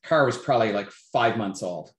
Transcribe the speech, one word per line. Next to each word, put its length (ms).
The 60
car 160
was 140
probably, 340
like, 180
five 460
months 260
old. 360